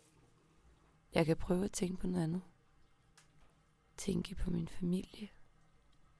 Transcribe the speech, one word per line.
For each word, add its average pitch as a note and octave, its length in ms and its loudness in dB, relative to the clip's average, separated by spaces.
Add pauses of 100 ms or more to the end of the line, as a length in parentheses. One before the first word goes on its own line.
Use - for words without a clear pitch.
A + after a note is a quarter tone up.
(1120)
Jeg E3 120 6
kan D#3+ 120 4
prøve F#3 280 2
at G3+ 60 -4
tænke F3+ 260 -2
på F#3 100 -2
noget F3+ 160 2
andet. E3+ 180 0 (1600)
Tænke - 380 -2
på - 140 0
min E3+ 180 0
familie. F#3 640 -4 (920)